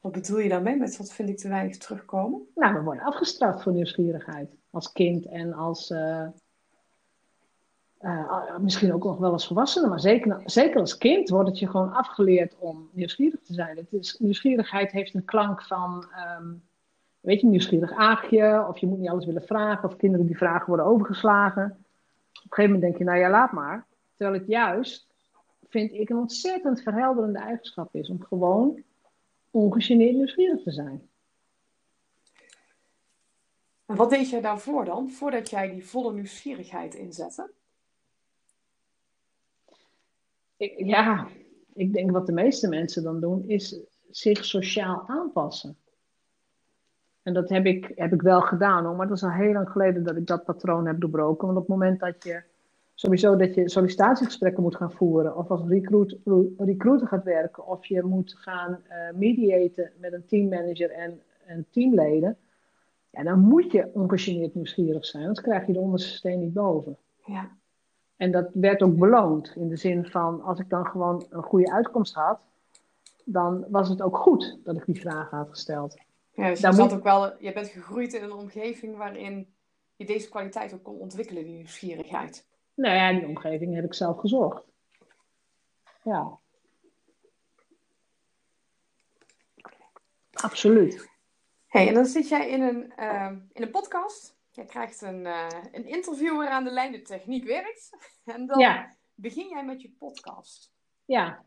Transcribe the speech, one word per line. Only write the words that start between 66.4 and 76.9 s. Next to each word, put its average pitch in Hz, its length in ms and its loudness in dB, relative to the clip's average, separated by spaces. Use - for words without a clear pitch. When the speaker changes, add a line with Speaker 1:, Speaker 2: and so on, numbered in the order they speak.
Speaker 2:
boven. 160 440 -2
Speaker 1:
Ja. 196 240 -10
Speaker 2:
En 185 160 0
dat 180 220 0
werd 196 280 2
ook 180 160 6
beloond, 180 580 4
in 170 120 -6
de 160 100 -4
zin 175 280 -2
van, 170 360 -4
als 185 180 -4
ik 185 100 -10
dan 180 160 -2
gewoon 175 440 -2
een 170 140 -10
goede 185 280 4
uitkomst 220 420 0
had, 160 260 -2
dan 185 460 -2
was 196 200 2
het 190 120 -2
ook 185 160 0
goed - 460 4
dat 165 120 -6
ik 156 100 -8
die - 160 -2
vragen 156 360 -8
had 147 120 -6
gesteld. 147 480 -10
Speaker 1:
Ja, 190 180 -2
dus 180 100 -2
Speaker 2:
Dan 190 120 6
Speaker 1:
je 202 100 8
Speaker 2:
moet 240 80 8
Speaker 1:
zat 202 80 -2